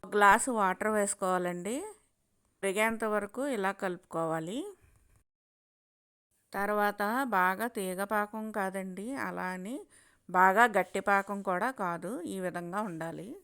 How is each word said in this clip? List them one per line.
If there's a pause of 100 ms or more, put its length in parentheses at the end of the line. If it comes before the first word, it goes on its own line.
ఒక
గ్లాసు (100)
వాటర్
వేసుకోవాలండి. (880)
కరిగేంత (100)
వరకు (140)
ఇలా (120)
కలుపుకోవాలి. (2000)
తర్వాత (340)
బాగా (100)
తీగ (140)
పాకం (140)
కాదండి, (200)
అలా (120)
అని (640)
బాగా (140)
గట్టి (100)
పాకం (120)
కూడా (140)
కాదు, (220)
ఈ (100)
విధంగా (100)
ఉండాలి. (140)